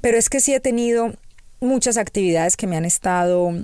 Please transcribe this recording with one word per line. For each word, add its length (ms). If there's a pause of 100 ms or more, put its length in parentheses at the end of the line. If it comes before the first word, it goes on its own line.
pero 180
es 100
que 120
sí 120
he 80
tenido 520 (480)
muchas 360
actividades 600
que 100
me 100
han 80
estado 680 (120)